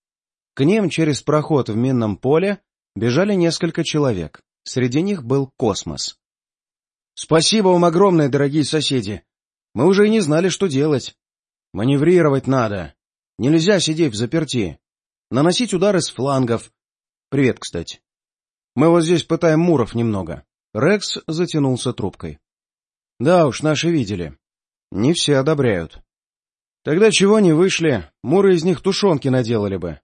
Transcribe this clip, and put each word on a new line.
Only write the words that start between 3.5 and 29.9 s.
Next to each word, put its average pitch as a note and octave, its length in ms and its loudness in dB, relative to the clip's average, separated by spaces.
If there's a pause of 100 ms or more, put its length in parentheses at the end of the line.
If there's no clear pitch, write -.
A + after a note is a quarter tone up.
человек. A#2 580 -4 (220)
Среди B2+ 380 -2
них F#3+ 220 -4
был C3+ 340 -2
Космос. F2 600 -4 (960)
"Спасибо F#3 540 0
вам F3 160 4
огромное, E3+ 440 2
дорогие C#3+ 340 0
соседи! B2+ 600 -4 (500)
Мы A#2+ 120 0
уже G3 220 4
и - 20 2
не A3 100 2
знали, E3 300 0
что G3 180 -2
делать. C#3 500 -2 (560)
Маневрировать C#3 720 2
надо. G#2+ 480 -2 (420)
Нельзя E3 420 2
сидеть D#3 340 -2
взаперти. A#2 640 -4 (520)
Наносить E3+ 420 0
удары F#3 280 0
с - 80 -6
флангов. B2+ 640 -2 (580)
Привет, C3+ 300 0
кстати. - 420 -12 (720)
Мы D3+ 140 4
вот E3+ 140 4
здесь D#3+ 200 0
пытаем D#3+ 360 0
муров D3+ 360 0
немного". G2+ 500 -4 (280)
Рекс G3 540 -2
затянулся D3 640 -2
трубкой. E2+ 460 -10 (800)
"Да D#3+ 280 4
уж, A#2 140 -6
наши D3+ 280 -2
видели. F#2+ 480 -4 (540)
Не A2+ 220 0
все C#3+ 240 0
одобряют". C3 640 -2 (800)
"Тогда G3 280 2
чего G3+ 280 4
не F#3+ 120 4
вышли? D#3 580 0 (140)
Муры F#3+ 320 4
из D#3 80 -2
них F3 180 -2
тушёнки F#3+ 460 0
наделали A2 500 0
бы. D#2+ 260 -10